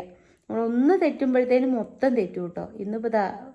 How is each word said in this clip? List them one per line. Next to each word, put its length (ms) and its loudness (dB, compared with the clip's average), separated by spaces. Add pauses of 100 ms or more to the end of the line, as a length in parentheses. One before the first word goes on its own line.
(500)
നമ്മളൊന്ന് 500 2
തെറ്റുമ്പോഴത്തേനും 760 2
മൊത്തം 400 0
തെറ്റും 300 -2
കേട്ടോ. 320 -10
ഇന്നിപ്പോൾ 320 -6
ദാ 160 2 (300)